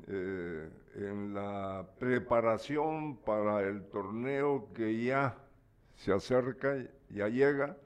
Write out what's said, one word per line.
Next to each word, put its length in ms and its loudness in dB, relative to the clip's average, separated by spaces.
eh, 640 -4
en 360 -6
la 500 -6
preparación 1200 0
para 440 2
el 280 -2
torneo 840 -2
que 300 0
ya 320 2
se 180 -2
acerca, 640 2
ya 200 0
llega, 560 4